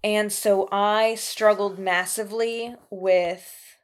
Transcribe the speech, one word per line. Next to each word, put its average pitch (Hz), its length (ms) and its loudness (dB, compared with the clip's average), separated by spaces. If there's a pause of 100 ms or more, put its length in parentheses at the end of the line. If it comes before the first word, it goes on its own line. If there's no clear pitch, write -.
And 214 300 0
so 202 400 2
I 214 440 2
struggled 202 640 0
massively 220 960 -4 (120)
with 185 960 0